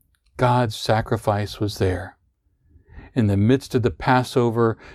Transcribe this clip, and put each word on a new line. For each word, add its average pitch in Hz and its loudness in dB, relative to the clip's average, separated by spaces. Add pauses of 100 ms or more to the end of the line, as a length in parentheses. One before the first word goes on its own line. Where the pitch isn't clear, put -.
(380)
God's 123 2
sacrifice 107 -2
was 107 -4
there. 92 -4 (960)
In 113 2
the 98 2
midst 120 2
of 123 2
the 110 2
Passover 120 0 (160)